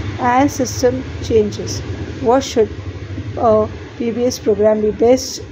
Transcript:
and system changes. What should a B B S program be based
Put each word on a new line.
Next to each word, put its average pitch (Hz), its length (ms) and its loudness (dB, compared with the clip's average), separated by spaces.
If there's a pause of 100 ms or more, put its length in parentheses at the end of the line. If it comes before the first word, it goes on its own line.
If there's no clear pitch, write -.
(180)
and 254 320 2
system 254 540 0 (200)
changes. 208 580 0 (400)
What 262 200 4
should 226 280 0 (680)
a 214 300 4 (320)
B 233 120 -2
B 240 140 0
S 254 140 -2
program 214 420 4
be 214 100 2
based 247 500 2 (100)